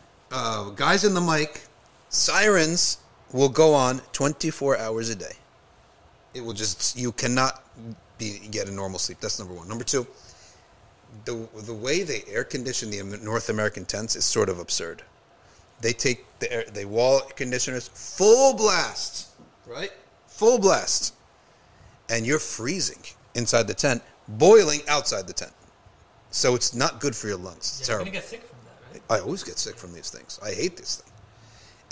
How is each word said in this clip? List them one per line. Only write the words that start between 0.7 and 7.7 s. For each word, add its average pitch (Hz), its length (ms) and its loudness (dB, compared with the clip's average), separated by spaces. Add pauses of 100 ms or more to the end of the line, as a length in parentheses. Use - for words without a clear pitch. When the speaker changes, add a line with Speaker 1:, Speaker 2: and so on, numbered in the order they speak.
Speaker 1:
guys 160 340 2
in 196 100 4
the 175 60 2
mic, 156 440 0 (460)
sirens 175 880 2 (340)
will 135 160 4
go 156 260 8
on 131 260 4 (120)
twenty-four 139 680 0
hours 113 300 -4
a 113 80 -4
day. 85 200 -12 (1000)
It 127 100 -10
will 113 80 -6
just, 104 440 -4
you 123 160 -2
cannot 131 500 0 (560)